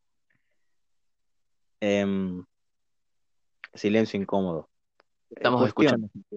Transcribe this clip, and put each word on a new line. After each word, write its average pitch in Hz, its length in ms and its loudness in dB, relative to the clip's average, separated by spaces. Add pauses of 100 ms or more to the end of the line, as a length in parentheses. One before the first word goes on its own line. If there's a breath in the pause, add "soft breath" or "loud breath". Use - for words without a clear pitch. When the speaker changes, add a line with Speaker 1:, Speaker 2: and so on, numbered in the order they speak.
(1800)
Speaker 1:
Em, 98 640 0 (1300)
silencio 107 460 0
incómodo. 92 480 -2 (640)
Eh, - 60 -18
Speaker 2:
Estamos 123 240 2
Speaker 1:
cuestión. 127 340 4
Speaker 2:
escuchando. 110 140 -4 (280)